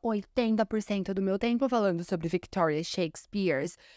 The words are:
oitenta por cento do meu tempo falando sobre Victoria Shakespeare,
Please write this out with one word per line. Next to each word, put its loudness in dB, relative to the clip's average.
oitenta 0
por -2
cento -2
do 0
meu 0
tempo 2
falando 2
sobre -2
Victoria 0
Shakespeare, -2